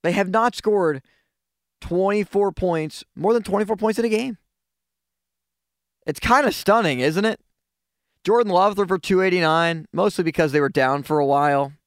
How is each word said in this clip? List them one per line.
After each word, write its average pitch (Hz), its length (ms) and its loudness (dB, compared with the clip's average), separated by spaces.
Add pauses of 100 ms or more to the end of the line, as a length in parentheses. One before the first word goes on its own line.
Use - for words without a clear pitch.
They 175 100 0
have 196 160 0
not 220 280 0
scored 175 440 0 (800)
twenty-four 196 720 0
points, 165 520 -4 (100)
more 190 180 0
than 233 120 0
twenty-four 208 320 -2
points 214 240 -2
in 233 40 0
a 233 40 0
game. 220 280 -4 (1700)
It's 151 140 -6
kinda 254 300 2
stunning, 190 480 0
isn't 156 260 0
it? 220 160 -2 (840)
Jordan 214 280 2
Love 196 220 4
threw 196 120 0
for 185 120 -2
two 185 240 0
eighty-nine, 170 680 0
mostly 185 320 -2
because 160 260 0
they 147 100 0
were 139 80 0
down 135 360 0
for 156 160 0
a 143 60 2
while. 139 460 0 (140)